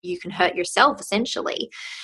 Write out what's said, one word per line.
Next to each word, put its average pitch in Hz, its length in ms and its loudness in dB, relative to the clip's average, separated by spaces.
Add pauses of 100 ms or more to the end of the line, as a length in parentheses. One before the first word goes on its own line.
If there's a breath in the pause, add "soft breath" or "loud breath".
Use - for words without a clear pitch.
you 175 180 -4
can 180 100 -10
hurt 180 240 2
yourself, 196 460 4
essentially. - 680 -2 (340 loud breath)